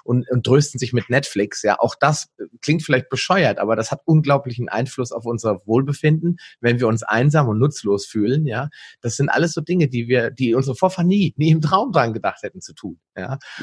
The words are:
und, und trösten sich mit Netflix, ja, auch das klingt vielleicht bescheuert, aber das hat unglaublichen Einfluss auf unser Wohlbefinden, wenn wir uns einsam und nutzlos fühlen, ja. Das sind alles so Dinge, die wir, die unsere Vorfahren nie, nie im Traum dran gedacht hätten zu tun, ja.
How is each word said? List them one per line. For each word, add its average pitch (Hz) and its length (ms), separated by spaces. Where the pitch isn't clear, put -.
und, 123 260
und 131 160
trösten 135 320
sich 123 140
mit 120 180
Netflix, - 520
ja, 104 180
auch - 180
das 147 300
klingt 151 220
vielleicht 131 240
bescheuert, 135 500
aber 104 160
das 113 160
hat 151 140
unglaublichen 135 640
Einfluss 120 420
auf 113 160
unser 110 400
Wohlbefinden, 151 720
wenn 120 180
wir 123 80
uns 110 160
einsam 135 460
und 107 100
nutzlos 110 480
fühlen, 123 400
ja. 127 220
Das 117 160
sind 147 120
alles 165 240
so 165 80
Dinge, 170 280
die 120 180
wir, 117 240
die 117 240
unsere 135 220
Vorfahren 180 320
nie, 196 280
nie 156 140
im 160 100
Traum 190 300
dran 123 220
gedacht 104 320
hätten 92 160
zu - 120
tun, 82 280
ja. 123 220